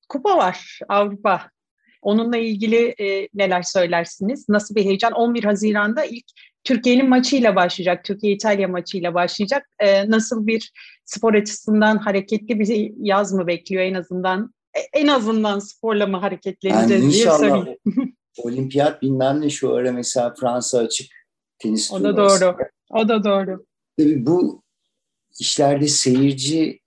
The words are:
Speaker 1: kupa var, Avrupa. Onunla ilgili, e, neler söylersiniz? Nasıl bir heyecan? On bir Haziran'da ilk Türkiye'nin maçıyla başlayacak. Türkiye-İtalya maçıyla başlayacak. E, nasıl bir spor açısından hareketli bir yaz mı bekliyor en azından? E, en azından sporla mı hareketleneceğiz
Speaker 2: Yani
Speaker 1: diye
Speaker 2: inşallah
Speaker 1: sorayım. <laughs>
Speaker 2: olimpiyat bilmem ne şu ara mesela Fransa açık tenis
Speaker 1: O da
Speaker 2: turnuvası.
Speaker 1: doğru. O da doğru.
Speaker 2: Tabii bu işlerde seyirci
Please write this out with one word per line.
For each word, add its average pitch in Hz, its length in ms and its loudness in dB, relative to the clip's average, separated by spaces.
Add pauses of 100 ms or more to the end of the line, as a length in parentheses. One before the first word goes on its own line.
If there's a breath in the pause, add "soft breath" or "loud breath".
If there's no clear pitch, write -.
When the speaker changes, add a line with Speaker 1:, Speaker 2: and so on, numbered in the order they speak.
Speaker 1:
kupa 349 280 0
var, 185 420 -2 (100)
Avrupa. 202 520 0 (600)
Onunla 226 360 0
ilgili, 226 640 0
e, 196 340 -4
neler 185 280 0
söylersiniz? 175 880 -2
Nasıl 208 260 0
bir 208 100 2
heyecan? 196 280 0
On 240 200 0
bir 233 100 -2
Haziran'da 208 640 0
ilk 240 200 -12 (380 soft breath)
Türkiye'nin 254 460 2
maçıyla 254 460 4
başlayacak. 180 500 0
Türkiye-İtalya 202 640 -2
maçıyla 175 460 -6
başlayacak. 196 560 -2 (100)
E, 196 300 2
nasıl 220 380 0
bir 220 240 -2 (340 loud breath)
spor - 280 0
açısından 214 640 2
hareketli 208 640 -2
bir 214 380 -2
yaz 196 360 0
mı 185 140 -2
bekliyor 180 360 -4
en 190 100 -2
azından? 185 600 -4 (220)
E, - 240 -4
en 294 80 2
azından 220 520 0
sporla 208 480 -2
mı 190 100 -2
hareketleneceğiz 196 840 0
Speaker 2:
Yani 143 100 4
Speaker 1:
diye 214 80 4
Speaker 2:
inşallah 165 160 6
Speaker 1:
sorayım. 139 480 2
<laughs> 233 300 -2 (220)
Speaker 2:
olimpiyat 131 640 -2
bilmem 135 400 0
ne 147 80 -2
şu 135 240 -2
ara 123 180 0
mesela 120 480 -4
Fransa 123 380 -2
açık - 300 -4 (520 soft breath)
tenis 214 340 -4
Speaker 1:
O 190 100 -4
da 202 120 2
Speaker 2:
turnuvası. 196 260 4
Speaker 1:
doğru. 185 160 2 (320)
O 226 180 0
da 214 160 0
doğru. 196 420 -2 (320)
Speaker 2:
Tabii 147 280 2
bu 170 380 0 (760)
işlerde 143 480 0
seyirci 139 1000 0